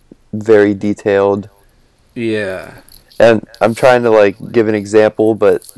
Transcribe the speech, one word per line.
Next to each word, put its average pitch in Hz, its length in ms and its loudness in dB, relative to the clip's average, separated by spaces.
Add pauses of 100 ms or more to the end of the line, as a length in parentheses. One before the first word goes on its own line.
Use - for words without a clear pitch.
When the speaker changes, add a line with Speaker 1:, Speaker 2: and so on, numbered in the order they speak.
(340)
Speaker 1:
very 104 400 2
detailed 101 760 -4 (680)
Speaker 2:
Yeah. 104 580 -8 (460)
Speaker 1:
And 110 280 2 (160)
I'm 113 120 0
trying 123 280 2
to, 117 80 0
like, 104 260 2 (160)
give 113 160 0
an 107 60 -2
example, 107 600 0
but, 98 280 0 (160)